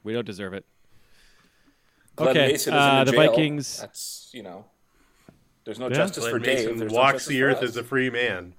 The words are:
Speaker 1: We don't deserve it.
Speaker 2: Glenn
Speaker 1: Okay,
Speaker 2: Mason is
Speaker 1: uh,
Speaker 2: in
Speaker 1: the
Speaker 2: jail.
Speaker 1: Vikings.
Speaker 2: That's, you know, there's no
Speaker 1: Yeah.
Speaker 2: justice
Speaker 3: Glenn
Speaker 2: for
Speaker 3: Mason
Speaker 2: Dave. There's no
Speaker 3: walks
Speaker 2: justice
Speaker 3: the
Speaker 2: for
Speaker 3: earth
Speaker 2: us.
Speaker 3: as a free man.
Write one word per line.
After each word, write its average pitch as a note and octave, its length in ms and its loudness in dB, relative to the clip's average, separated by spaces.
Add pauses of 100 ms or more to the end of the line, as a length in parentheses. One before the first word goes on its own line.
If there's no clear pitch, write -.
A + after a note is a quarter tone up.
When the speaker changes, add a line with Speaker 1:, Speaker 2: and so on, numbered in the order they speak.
Speaker 1:
We G#2+ 100 -8
don't A#2 120 -4
deserve G2 280 -12
it. G2 100 -12 (1500)
Speaker 2:
Glenn D#3+ 140 0
Speaker 1:
Okay, D3+ 200 4
Speaker 2:
Mason - 260 -2
is D3 40 6
Speaker 1:
uh, C#3 200 6
Speaker 2:
in C3+ 80 4
Speaker 1:
the C#3 60 2
Speaker 2:
jail. - 180 8
Speaker 1:
Vikings. D3 500 -2
Speaker 2:
That's, - 520 -16
you A2+ 100 -14
know, F#2+ 220 -18 (1000)
there's G#2+ 140 -12
no B2+ 100 -6
Speaker 1:
Yeah. B2 60 -2
Speaker 2:
justice E3+ 280 -2
Speaker 3:
Glenn A#2 100 -4
Speaker 2:
for A#2 60 -2
Speaker 3:
Mason A#2+ 300 0
Speaker 2:
Dave. A#2 100 -6
There's G#2+ 140 -4
no A2+ 40 2
Speaker 3:
walks C3+ 160 6
Speaker 2:
justice C3 160 -6
Speaker 3:
the C3+ 100 -2
Speaker 2:
for C3+ 80 2
Speaker 3:
earth C3+ 100 2
Speaker 2:
us. B2+ 60 -4
Speaker 3:
as A#2 140 -6
a A#2+ 60 -8
free C3 260 -2
man. G#2 500 -4